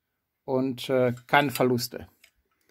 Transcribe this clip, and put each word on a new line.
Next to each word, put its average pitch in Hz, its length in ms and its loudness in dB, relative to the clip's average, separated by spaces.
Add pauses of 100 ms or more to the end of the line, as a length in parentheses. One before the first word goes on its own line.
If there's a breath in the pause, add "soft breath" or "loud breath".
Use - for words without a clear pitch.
(440)
und, 131 440 -4
äh, 127 260 2 (120)
keine 143 240 2
Verluste. 123 560 -2 (640)